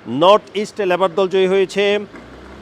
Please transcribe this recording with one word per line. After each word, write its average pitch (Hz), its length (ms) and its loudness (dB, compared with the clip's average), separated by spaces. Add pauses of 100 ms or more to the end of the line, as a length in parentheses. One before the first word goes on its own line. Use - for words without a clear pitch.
নর্থ 175 500 2
ইস্টে 208 280 -6
লেবার 180 300 0
দল 190 120 0
জয়ী 190 200 0
হয়েছে, 196 520 0 (640)